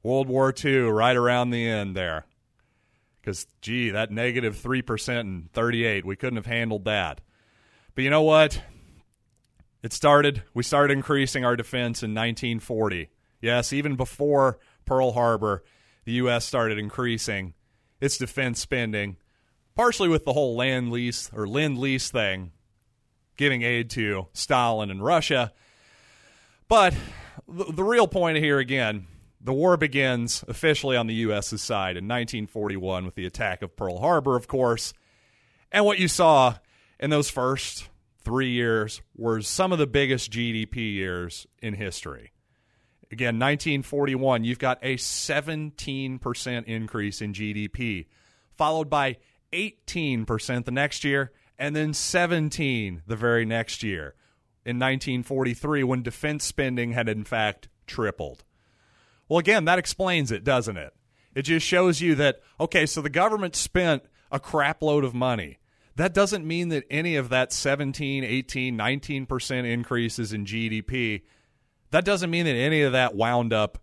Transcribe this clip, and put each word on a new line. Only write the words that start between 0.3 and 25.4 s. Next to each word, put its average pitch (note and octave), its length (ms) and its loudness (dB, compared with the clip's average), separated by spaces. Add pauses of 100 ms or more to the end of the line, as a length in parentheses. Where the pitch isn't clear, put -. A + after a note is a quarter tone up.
Two C3 380 2
right A#2 260 6
around B2 320 2
the A#2 180 0
end G2+ 300 -2
there. E2+ 300 -4 (960)
'Cause, F#2+ 240 -8 (160)
gee, A#2 280 -2
that G#2+ 200 -2
negative A#2 480 -2
three B2+ 240 -2
percent A#2+ 440 -4
in F2+ 280 -10
thirty-eight, A2+ 500 0
we F#2+ 100 -6
couldn't B2 220 -4
have G#2 80 -6
handled A2+ 400 -4
that. F#2+ 380 -2 (720)
But C3 100 -2
you C#3 60 2
know D3+ 120 6
what? D#3 380 6 (1200)
It - 120 -8
started, D3 480 6 (100)
we B2 100 -2
started C#3+ 300 4
increasing C3+ 540 0
our A#2+ 100 4
defense A#2 460 -4
in A2 100 -4
nineteen A2+ 480 -2
forty. G2+ 480 -2 (320)
Yes, A#2 320 0
even C#3+ 240 -2
before C3+ 600 2 (260)
Pearl C3 280 2
Harbor, A2 520 2 (400)
the A2+ 80 -6
U B2 160 2
S A#2 160 2
started A2+ 340 0
increasing G#2 760 -4 (440)
its - 200 -2
defense B2 420 -4
spending, G#2+ 560 -4 (580)
partially A3 360 4
with D#3 160 2
the C3+ 80 2
whole C3+ 200 2
land B2 380 0
lease A#2+ 420 -4
or G#2+ 120 -4
Lend-Lease C3 640 -2
thing, F#2+ 420 -2 (840)
giving C3+ 260 2
aid A#2 280 0
to G2+ 440 -2
Stalin A#2 560 0
and F#2+ 120 -6
Russia. C#3 500 2 (1160)